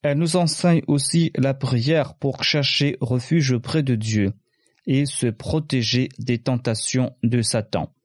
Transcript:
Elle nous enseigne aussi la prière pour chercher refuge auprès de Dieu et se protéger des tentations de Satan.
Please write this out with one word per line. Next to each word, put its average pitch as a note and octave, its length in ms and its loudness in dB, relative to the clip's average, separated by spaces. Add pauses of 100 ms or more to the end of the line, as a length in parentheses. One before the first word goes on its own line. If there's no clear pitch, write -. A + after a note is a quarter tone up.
Elle C#3+ 160 0
nous E3 180 0
enseigne E3+ 500 2
aussi D3+ 500 2
la C3+ 180 2
prière C3+ 600 0
pour - 300 -4
chercher C#3+ 560 0
refuge C3 500 0
auprès C3 320 0
de C3 140 0
Dieu G#2+ 360 0 (540)
et C#3+ 200 2
se C#3 200 -4
protéger B2 840 -2 (120)
des A#2+ 180 -2
tentations B2 880 -2
de A#2+ 180 2
Satan. G#2 500 -4 (120)